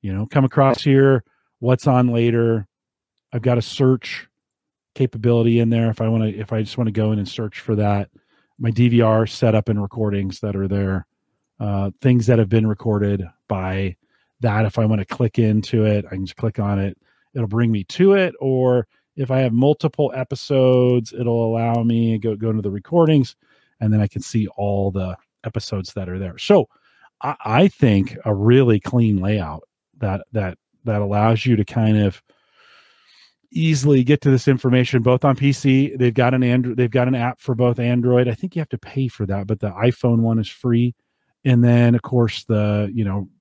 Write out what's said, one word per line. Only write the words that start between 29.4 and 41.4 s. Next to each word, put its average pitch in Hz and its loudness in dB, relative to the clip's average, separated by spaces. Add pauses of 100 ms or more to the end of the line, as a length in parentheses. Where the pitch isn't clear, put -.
that, 98 -6 (100)
that, 95 -6 (280)
that 107 -2
allows 107 0
you 120 4
to 104 0
kind 110 0
of 101 0 (1300)
easily 147 2
get 143 2
to 143 0
this 131 2
information, 127 2
both 123 2
on 139 2
P 139 2
C. 135 0
They've 123 0
got 127 2
an 127 0
Andro-, 123 0
they've 123 0
got 123 0
an 131 -2
app 120 -4
for 127 -6
both 123 0
Android. 123 2
I 117 -4
think 180 -10
you 170 -6
have 151 -6
to 120 -8
pay 135 -6
for 107 -8
that, 98 -6
but 110 -4
the 101 -4
iPhone 117 0
one 113 0
is 107 -6
free. 120 -2 (520)